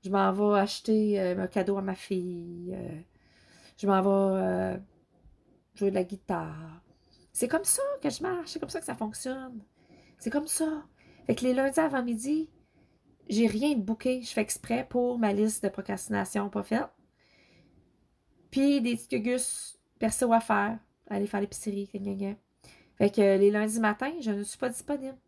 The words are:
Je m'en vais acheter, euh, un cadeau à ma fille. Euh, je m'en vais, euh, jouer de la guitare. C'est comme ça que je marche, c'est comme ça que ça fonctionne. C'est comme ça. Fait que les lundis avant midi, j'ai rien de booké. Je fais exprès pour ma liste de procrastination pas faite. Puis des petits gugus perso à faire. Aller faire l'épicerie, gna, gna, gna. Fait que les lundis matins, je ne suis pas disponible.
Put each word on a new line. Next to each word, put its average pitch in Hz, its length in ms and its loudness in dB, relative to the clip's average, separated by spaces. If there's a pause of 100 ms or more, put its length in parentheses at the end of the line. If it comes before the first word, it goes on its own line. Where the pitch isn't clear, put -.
Je 190 80 -8
m'en 196 220 4
vais 208 280 4
acheter, 208 580 2
euh, 185 240 0
un 185 40 -2
cadeau 196 320 0
à 196 40 -4
ma 190 120 -4
fille. 175 800 -8
Euh, 170 260 -10 (800)
je 202 80 -2
m'en 190 160 6
vais, 196 400 2
euh, 185 340 -2 (1000)
jouer 196 140 0
de 190 60 -2
la 185 100 0
guitare. 165 800 -8 (500)
C'est - 160 0
comme 339 160 0
ça - 180 2 (200)
que 285 80 0
je 240 120 -6
marche, 359 280 -4
c'est 320 100 -8
comme - 80 -8
ça - 120 -6
que - 60 -10
ça 233 80 -4
fonctionne. 254 680 -8 (540)
C'est - 100 -6
comme 294 180 -2
ça. 311 380 -2 (420)
Fait 240 80 2
que 247 100 -4
les 254 100 2
lundis 269 260 2
avant 269 220 0
midi, 254 480 -2 (800)
j'ai 226 160 4
rien 277 280 4
de 233 60 2
booké. 247 400 0
Je 233 100 -10
fais 220 120 0
exprès 233 440 -2
pour 247 320 0
ma 214 140 4
liste 214 320 2
de 196 60 2
procrastination 202 800 -4
pas 202 120 -4
faite. 226 280 -2 (1600)
Puis 277 320 4
des 240 140 0
petits 247 220 -4
gugus 247 640 -4 (180)
perso 226 360 2
à 226 60 6
faire. 214 380 0 (300)
Aller 202 180 -2
faire 202 140 -2
l'épicerie, 202 540 -6
gna, 196 180 -6
gna, - 20 -4
gna. 196 200 -6 (640)
Fait 202 120 4
que 196 280 6
les 202 120 8
lundis 214 300 0
matins, 226 400 0
je 226 100 -2
ne 202 120 -2
suis - 160 -8
pas 254 100 -2
disponible. 269 480 -6 (120)